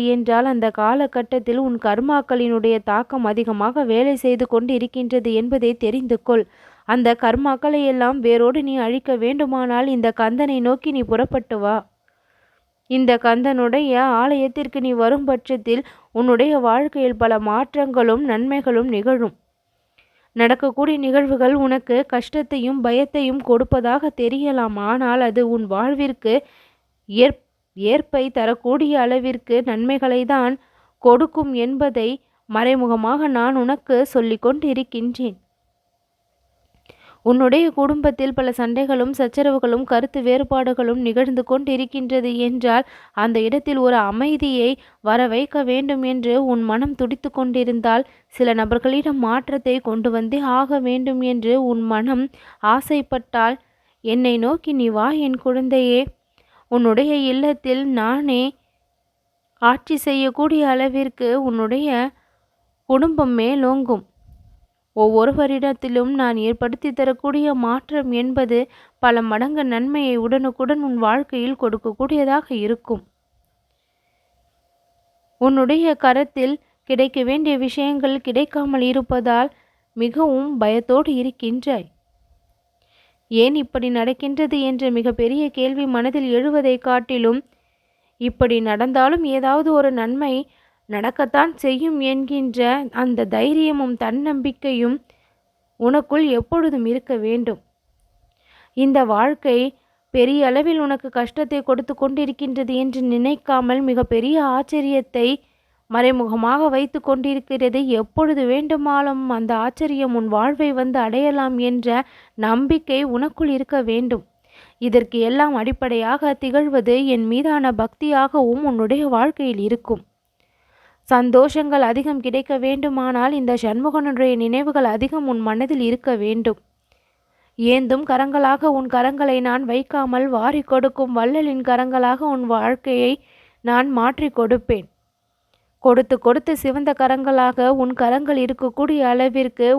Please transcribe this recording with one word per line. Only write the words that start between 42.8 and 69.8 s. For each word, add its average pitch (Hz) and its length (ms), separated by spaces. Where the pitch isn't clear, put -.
அந்த 226 280
இடத்தில் 269 400
ஒரு 247 200
அமைதியை 247 680
வர 233 240
வைக்க 277 360
வேண்டும் 269 400
என்று 247 300
உன் 240 180
மனம் 240 320
துடித்து 254 360
கொண்டிருந்தால், 247 760
சில 233 200
நபர்களிடம் 262 640
மாற்றத்தை 254 600
கொண்டு 226 300
வந்தே 226 300
ஆக 269 300
வேண்டும் 254 420
என்று 240 300
உன் 233 200
மனம் 233 400
ஆசைப்பட்டால், 247 960
என்னை 240 340
நோக்கி 294 340
நீ 247 160
வா 220 300
என் 269 200
குழந்தையே. 254 600
உன்னுடைய 240 440
இல்லத்தில் 269 640
நானே 254 500
ஆட்சி 262 360
செய்யக்கூடிய 294 720
அளவிற்கு 262 600
உன்னுடைய 240 460
குடும்பம் 277 460
மேலோங்கும். 254 720
ஒவ்வொருவரிடத்திலும் 254 1160
நான் 247 240
ஏற்படுத்தி 233 520
தரக்கூடிய 277 640
மாற்றம் 254 580
என்பது 247 460
பல 233 200
மடங்கு 247 420
நன்மையை 262 520